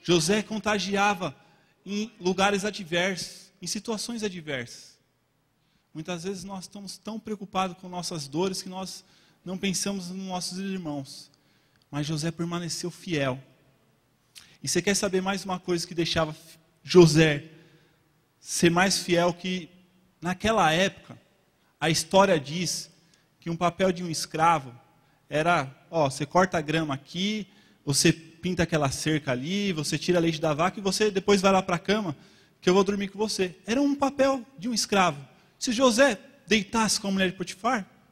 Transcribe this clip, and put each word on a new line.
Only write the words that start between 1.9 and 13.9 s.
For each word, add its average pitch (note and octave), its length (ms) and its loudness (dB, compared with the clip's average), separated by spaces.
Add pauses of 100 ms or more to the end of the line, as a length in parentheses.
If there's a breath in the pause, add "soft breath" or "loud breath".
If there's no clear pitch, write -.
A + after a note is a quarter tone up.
lugares F#3+ 460 0
adversos, F#3 960 -4
em F3+ 60 -12
situações A3 560 -6
adversas. D3+ 760 -10 (960)
Muitas E3 320 -10
vezes F#3+ 180 -8
nós F#3+ 220 -12
estamos G3+ 320 -16
tão A3 240 -12
preocupados F#3+ 580 -6
com F3+ 100 -16
nossas F3 380 -8
dores F#3 360 -2
que - 60 -12
nós F#3 360 -12 (400 soft breath)
não F#3 140 -8
pensamos G3 500 -4
nos F#3+ 180 -10
nossos F3+ 320 -8
irmãos. F3 720 -8 (600 soft breath)
Mas C#3+ 160 -4
José D#3 240 -4
permaneceu E3+ 600 -6
fiel. C#3 480 -4 (1200 loud breath)